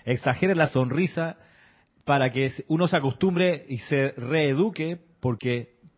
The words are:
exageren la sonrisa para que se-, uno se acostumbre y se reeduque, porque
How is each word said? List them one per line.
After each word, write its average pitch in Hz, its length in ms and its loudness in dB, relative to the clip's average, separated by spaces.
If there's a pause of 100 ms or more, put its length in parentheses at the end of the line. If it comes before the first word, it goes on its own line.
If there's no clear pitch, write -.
exageren 139 540 0
la 156 100 4
sonrisa 151 720 -2 (640)
para 135 260 2
que 131 200 0
se-, - 180 -12
uno 165 200 2
se 180 100 2
acostumbre 170 680 0
y 131 100 -6
se 139 340 0
reeduque, 156 880 0 (200)
porque 120 520 -2 (240)